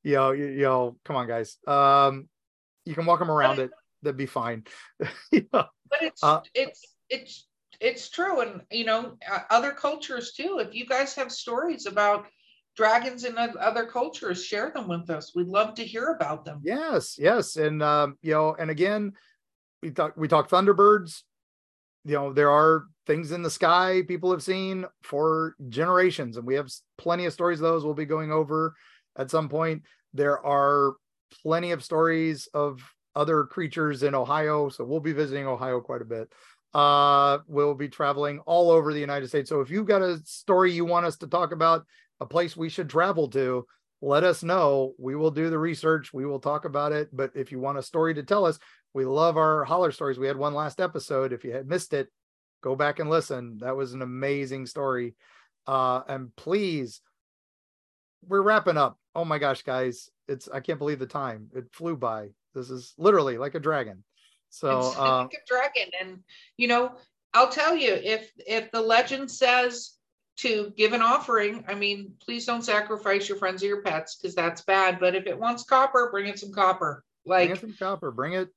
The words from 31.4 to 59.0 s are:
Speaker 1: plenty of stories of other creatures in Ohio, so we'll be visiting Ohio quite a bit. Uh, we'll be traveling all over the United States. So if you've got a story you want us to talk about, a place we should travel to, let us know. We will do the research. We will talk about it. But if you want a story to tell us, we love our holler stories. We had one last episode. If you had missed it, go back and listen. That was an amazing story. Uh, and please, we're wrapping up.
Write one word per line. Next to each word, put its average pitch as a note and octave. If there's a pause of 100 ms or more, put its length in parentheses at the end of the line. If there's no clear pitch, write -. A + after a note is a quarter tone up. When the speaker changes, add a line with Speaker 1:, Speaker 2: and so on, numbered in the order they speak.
Speaker 1:
plenty E3+
of C#3
stories D#3+
of C#3+ (340)
other D3+
creatures D3+
in C#3
Ohio, D3
so B2+
we'll D3
be D#3
visiting C#3
Ohio B2+
quite A#2+
a A2
bit. A2+ (400)
Uh, C#3+
we'll D3
be C#3
traveling C#3+
all E3+
over D#3
the D3
United C#3+
States. C#3+
So D3+
if C3
you've G3+
got G3+
a F3
story F#3
you E3+
want F3
us D#3+
to E3+
talk E3+
about, E3 (340)
a C3
place E3+
we E3
should D#3+
travel D#3+
to, B2+ (360)
let C#3+
us E3+
know. C#3+
We C3
will D#3
do D#3
the D#3+
research. D#3+
We C#3
will C#3
talk D3
about D3
it. D3+
But C3+
if C3+
you C3
want C#3
a B2+
story D#3+
to D3
tell G3+
us, D#3+ (340)
we C3+
love D#3
our D#3
holler E3
stories. C3+
We C3
had C#3
one D3
last D3
episode. C#3
If A#2
you A#2+
had C3+
missed E3
it, C#3 (540)
go B2+
back D3
and D#3
listen. B2
That C3
was C3
an C3
amazing C3
story. B2 (500)
Uh, C3
and C3
please, E3 (1300)
we're G3
wrapping G3
up. C3 (160)